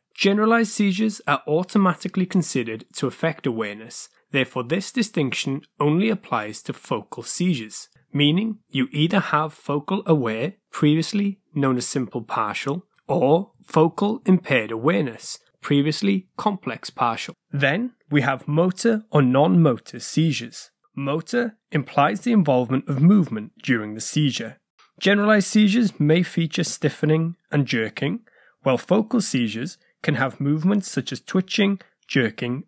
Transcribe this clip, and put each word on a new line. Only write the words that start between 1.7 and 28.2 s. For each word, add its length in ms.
considered 600
to 100
affect 400
awareness. 640
Therefore, 340
this 260
distinction 680
only 300
applies 540
to 100
focal 500
seizures, 680
meaning 460
you 220
either 280
have 320
focal 540
aware, 480
previously 640
known 220
as 100
simple 360
partial, 640
or 440
focal 600
impaired 460
awareness, 680
previously 680
complex 500
partial. 460
Then 420
we 120
have 260
motor 600
or 100
non-motor 800
seizures. 680
Motor 600
implies 520
the 100
involvement 560
of 140
movement 500
during 320
the 60
seizure. 580
Generalized 500
seizures 520
may 220
feature 420
stiffening 720
and 160
jerking, 540